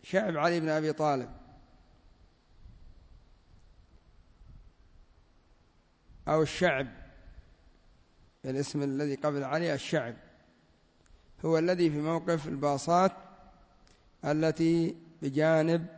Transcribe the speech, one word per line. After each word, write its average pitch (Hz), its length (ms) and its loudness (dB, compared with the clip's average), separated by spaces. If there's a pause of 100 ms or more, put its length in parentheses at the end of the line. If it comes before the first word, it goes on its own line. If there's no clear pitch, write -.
شعب 185 340 -2
علي 170 220 2
بن 160 100 -2
أبي 156 240 0
طالب، 139 360 0 (4000)
أو 156 140 4
الشعب، 143 460 0 (1600)
الاسم 139 380 -4
الذي 139 320 -2
قبل 143 280 -2
علي 160 300 -2
الشعب، 131 420 -4 (1300)
هو 160 120 2
الذي 175 320 2
في 147 120 -2
موقف 160 460 -2
الباصات 165 640 2 (1120)
التي 165 680 2 (260)
بجانب 160 640 2 (120)